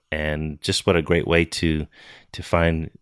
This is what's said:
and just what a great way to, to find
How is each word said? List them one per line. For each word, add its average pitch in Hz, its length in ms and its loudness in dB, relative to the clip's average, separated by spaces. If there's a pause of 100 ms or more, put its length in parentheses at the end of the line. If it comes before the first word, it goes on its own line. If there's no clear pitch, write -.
(120)
and 76 500 -4
just - 240 -4
what 95 100 4
a 82 60 2
great 82 260 0
way 85 160 4
to, 78 440 -2 (460)
to - 100 -10
find 82 480 0 (100)